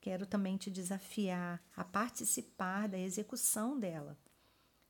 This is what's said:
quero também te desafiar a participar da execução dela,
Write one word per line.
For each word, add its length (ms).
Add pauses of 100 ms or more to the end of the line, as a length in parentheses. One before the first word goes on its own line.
quero 240
também 320
te 140
desafiar 920 (140)
a 80
participar 1040
da 100
execução 800
dela, 380 (720)